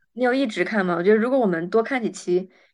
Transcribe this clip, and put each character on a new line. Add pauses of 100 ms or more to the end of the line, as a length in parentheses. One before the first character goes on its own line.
(120)
你
有，
你
有
一
直
看
吗？
我
觉
得
如
果
我
们
多
看
几
期， (240)